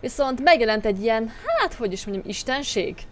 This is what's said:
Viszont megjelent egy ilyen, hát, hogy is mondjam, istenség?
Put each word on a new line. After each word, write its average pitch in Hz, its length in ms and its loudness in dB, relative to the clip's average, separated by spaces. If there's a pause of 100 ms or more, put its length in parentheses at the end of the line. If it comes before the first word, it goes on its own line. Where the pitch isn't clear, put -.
Viszont 262 420 -2
megjelent 226 440 6
egy 196 160 0
ilyen, 220 280 2 (280)
hát, 403 160 0
hogy 208 180 -4
is - 140 -8
mondjam, 196 220 -6
istenség? 220 680 -4 (160)